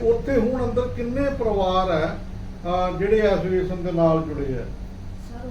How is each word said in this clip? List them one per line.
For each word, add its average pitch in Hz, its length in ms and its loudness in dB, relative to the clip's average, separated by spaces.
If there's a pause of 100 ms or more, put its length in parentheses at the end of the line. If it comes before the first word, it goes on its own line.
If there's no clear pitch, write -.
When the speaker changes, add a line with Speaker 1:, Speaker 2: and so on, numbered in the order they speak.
Speaker 1:
ਉੱਥੇ 240 340 2
ਹੁਣ 240 340 2
ਅੰਦਰ 247 180 0
ਕਿੰਨੇ 247 340 -2
ਪਰਿਵਾਰ 190 680 2
ਹੈ, 160 180 2
ਅਹ, 180 880 -4
ਜਿਹੜੇ 208 220 4
ਐਸੋਸੀਏਸ਼ਨ 185 640 2
ਦੇ 180 80 -2
ਨਾਲ 165 300 4
ਜੁੜੇ 139 360 -4
ਆ? 113 60 -6 (640)
Speaker 2:
ਸਰ, 247 220 -10